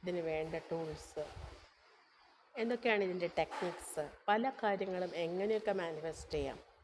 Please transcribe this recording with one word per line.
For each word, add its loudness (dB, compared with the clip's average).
ഇതിന് 0
വേണ്ട 0
ടൂൾസ്? -4
എന്തൊക്കെയാണ് 4
ഇതിൻ്റെ 2
ടെക്നിക്സ്? -2
പല 6
കാര്യങ്ങളും 0
എങ്ങനെയൊക്കെ 2
മാനിഫെസ്റ്റ് -2
ചെയ്യാം? 0